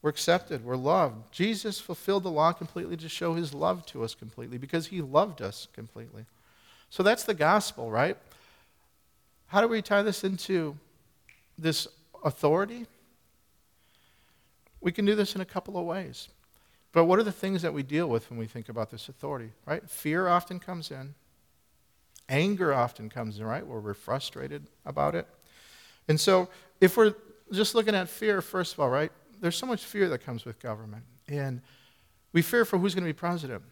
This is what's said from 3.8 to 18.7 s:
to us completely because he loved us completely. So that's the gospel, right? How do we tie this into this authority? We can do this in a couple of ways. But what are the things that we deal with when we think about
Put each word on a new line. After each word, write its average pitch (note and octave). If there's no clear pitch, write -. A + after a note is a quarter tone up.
to A#2+
us A2+
completely A#2+
because D3+
he F#3
loved D3
us G2
completely. A2
So -
that's G#3+
the G#3+
gospel, D#3
right? C3
How G3
do A3+
we A3+
tie G3+
this G3+
into F3
this D#3+
authority? G3
We F3
can G#3
do G3+
this G#3
in G3
a F3+
couple F#3+
of F3
ways. E3+
But E3+
what F#3
are A3+
the G#3
things F#3+
that E3
we D3
deal D3
with A#2
when A#2+
we A2+
think A2+
about A2